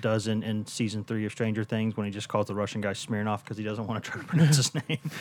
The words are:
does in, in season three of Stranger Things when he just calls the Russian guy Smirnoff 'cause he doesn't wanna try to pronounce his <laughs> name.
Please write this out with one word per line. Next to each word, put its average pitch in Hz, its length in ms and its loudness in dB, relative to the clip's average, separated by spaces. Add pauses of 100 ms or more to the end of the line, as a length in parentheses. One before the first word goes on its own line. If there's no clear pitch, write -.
does 110 280 2
in, 110 140 2
in 107 240 -2
season 107 380 -2
three 107 220 -2
of 101 60 -4
Stranger 113 300 0
Things 110 340 0
when 104 100 0
he 101 40 -2
just 104 200 -6
calls 107 160 2
the 101 80 -4
Russian 101 260 -2
guy 101 120 0
Smirnoff 104 520 -2
'cause 104 140 -8
he 107 60 -4
doesn't 107 220 -4
wanna 110 140 -4
try - 200 -8
to - 60 -12
pronounce 156 300 8
his 131 180 2
<laughs> - 140 -2
name. 147 100 0 (220)